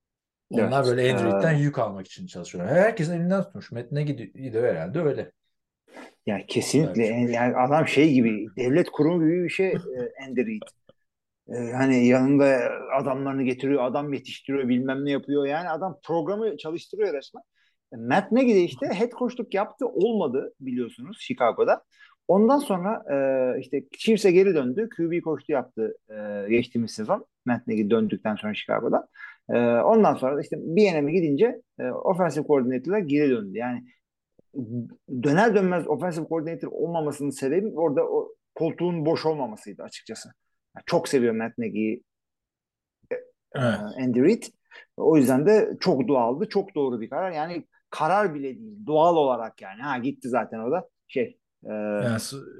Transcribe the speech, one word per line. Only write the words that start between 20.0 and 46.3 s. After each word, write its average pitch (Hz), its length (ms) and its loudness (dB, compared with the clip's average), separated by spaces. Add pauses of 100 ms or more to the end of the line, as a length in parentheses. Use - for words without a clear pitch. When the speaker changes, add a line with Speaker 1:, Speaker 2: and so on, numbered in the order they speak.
Speaker 2:
biliyorsunuz 123 600 -8
Chicago'da. 120 640 0 (440)
Ondan 226 320 6
sonra, 202 520 -4
e, 135 480 2
işte 131 240 -6 (140)
Chiefs'e 208 340 4
geri 190 240 6
döndü. 147 420 0
Q 170 140 -2
B 170 100 -2
coachluğu 151 320 -4
yaptı, - 440 -4 (120)
e, 104 400 -8
geçtiğimiz 117 420 0
sezon. 117 340 -4 (200)
Matt 120 220 -2
Nagy 107 220 0
döndükten 107 460 0
sonra 107 180 -6
Chicago'da. - 540 0 (420)
E, 117 80 2 (240)
ondan 196 340 6
sonra 135 220 -2
da 156 40 -4
işte 151 180 -6
Bieniemy 160 520 2
gidince, 175 500 2 (180)
e, - 40 -4
offensive 156 640 0
coordinator'la 135 520 2
geri 147 300 2
döndü. 104 280 -2
Yani 123 280 -6 (1400)
döner 185 320 4
dönmez 180 320 2
offensive 156 400 -4
coordinator 160 440 -6
olmamasının 151 580 -4
sebebi 147 380 -2
orada 156 360 -2
o - 300 -2 (220)
koltuğun 165 500 -2
boş 156 200 0
olmamasıydı 120 580 -6
açıkçası. - 460 -16 (460)
Yani - 100 -18
çok 165 220 0
seviyor 120 280 2
Matt 117 220 -6
Nagy'yi, 110 460 -4 (1080)
e, - 40 -4 (400)
Speaker 1:
Evet. 117 240 0 (220)
Speaker 2:
Andy 123 200 2
Reid. 214 220 4 (540)
O 151 200 4
yüzden 131 280 4
de 208 340 4
çok 160 280 2
doğaldı, 135 420 0